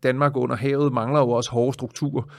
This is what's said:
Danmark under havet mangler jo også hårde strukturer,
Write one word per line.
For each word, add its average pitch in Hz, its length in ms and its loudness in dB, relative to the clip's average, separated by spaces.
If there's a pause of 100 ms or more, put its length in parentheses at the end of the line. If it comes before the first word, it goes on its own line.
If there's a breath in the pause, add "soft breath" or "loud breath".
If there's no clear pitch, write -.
Danmark 135 340 2
under 127 180 0
havet 139 380 0
mangler 123 260 0
jo 127 100 4
også 120 220 0
hårde 120 220 0
strukturer, 139 500 -6 (160 loud breath)